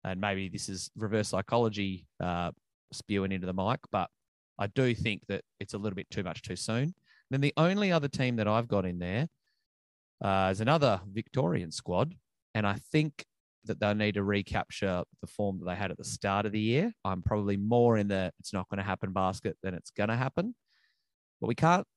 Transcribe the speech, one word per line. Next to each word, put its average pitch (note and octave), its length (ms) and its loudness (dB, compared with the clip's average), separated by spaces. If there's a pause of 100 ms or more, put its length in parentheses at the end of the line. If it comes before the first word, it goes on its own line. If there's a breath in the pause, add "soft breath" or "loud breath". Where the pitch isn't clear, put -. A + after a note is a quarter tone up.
And F#2 160 -4
maybe G2 280 -2
this F#2 200 -8
is F#2+ 280 -8
reverse G#2+ 320 0
psychology, G2+ 760 0 (140)
uh, F2 300 -2 (420)
spewing F#2+ 400 -2
into F#2 140 -4
the F#2 80 -4
mic, G2 260 0 (100)
but F#2 200 0 (480)
I G2 80 -2
do B2 280 2
think - 340 -2
that G2 160 -4 (160)
it's - 140 -8
a G#2+ 40 -6
little G2+ 180 -4
bit F2+ 140 -10
too G#2+ 140 -4
much E2+ 180 -8
too F2+ 140 -8
soon. B2 380 -2 (360 soft breath)
Then C3+ 100 0
the C#3 160 2
only F#3+ 360 4
other D3 160 2
team B2+ 280 0
that G#2+ 120 2
I've A#2 200 2
got G2 160 2
in F2+ 140 -2
there, G2 300 -2 (920)
uh, F#2+ 320 4
is F#2 80 -2
another B2 400 4 (100)
Victorian A2+ 600 -2
squad, G2+ 440 -2 (400)
and G#2+ 120 2
I G2+ 80 2
think D#3 500 0 (400)
that - 160 -6
they G#2 140 4
need G#2+ 200 2
to G2+ 100 2
recapture G2 800 0 (160)
the - 80 -10
form G2 320 -4
that D#2+ 60 -12
they F2+ 100 -4
had G2 160 -4
at D#2+ 40 -8
the - 80 -14
start G#2 420 0
of G2+ 60 -2
the G#2+ 80 0
year. C3+ 320 2 (120)
I'm F#2 180 -2
probably G2+ 340 0
more A#2 400 4
in G#2 120 2
the F#2+ 320 0
"it's - 120 -12
not F#2 160 -4
gonna G2 140 -4
happen" F#2+ 300 -2
basket F#2+ 500 0
than F#2 120 -4
"it's - 160 -12
gonna A2 260 0
happen." E3+ 380 -2 (840)
But A2 60 -2
we A#2 80 0
can't F3 320 4 (100)